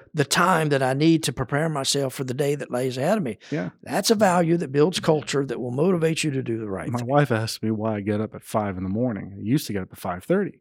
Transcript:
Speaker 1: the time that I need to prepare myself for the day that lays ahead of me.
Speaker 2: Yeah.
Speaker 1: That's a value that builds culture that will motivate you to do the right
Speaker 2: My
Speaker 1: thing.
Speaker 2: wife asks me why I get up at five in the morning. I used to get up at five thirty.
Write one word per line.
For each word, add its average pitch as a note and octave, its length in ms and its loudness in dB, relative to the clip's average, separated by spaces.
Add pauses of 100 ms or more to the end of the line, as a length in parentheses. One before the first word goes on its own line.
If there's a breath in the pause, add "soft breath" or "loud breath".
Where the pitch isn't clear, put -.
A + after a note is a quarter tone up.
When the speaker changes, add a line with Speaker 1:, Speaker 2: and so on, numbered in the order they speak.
(140)
Speaker 1:
the D3+ 100 0
time E3+ 460 2
that C3+ 120 4
I C3 120 2
need D#3 300 4
to C#3 100 -2
prepare C#3+ 340 -2
myself C#3 460 -2
for C#3+ 100 -6
the B2+ 100 -6
day C#3+ 220 0
that C3+ 160 -8
lays B2+ 260 -2
ahead D#3+ 200 2
of G3 60 -2
me. A2 140 -6 (140 loud breath)
Speaker 2:
Yeah. E3+ 200 -4 (120)
Speaker 1:
That's F3+ 280 -2
a A3 40 6
value F3 420 4
that D#3 140 -4
builds D3+ 300 2
culture C#3+ 440 0
that A#2+ 140 -6
will B2 120 -6
motivate D#3+ 520 0
you D#3 80 0
to C3+ 100 -2
do A#2 160 -4
the A2 120 -6
right F2+ 200 -4
Speaker 2:
My A#2 100 -2
Speaker 1:
thing. A#2+ 100 -4
Speaker 2:
wife C#3+ 240 4
asks A2 280 -2
me A2 100 0
why A2 260 -2
I - 20 -4
get G#2 220 -2
up G#2+ 120 -6
at G#2+ 120 -16
five G2+ 320 -2
in F#2 60 -4
the F#2 60 -4
morning. G2 480 -2
I G2+ 40 -12
used A#2+ 260 0
to G#3 60 -6
get G2 80 -2
up - 100 -10
at - 80 -20
five F2+ 240 -6
thirty. F#3 380 -2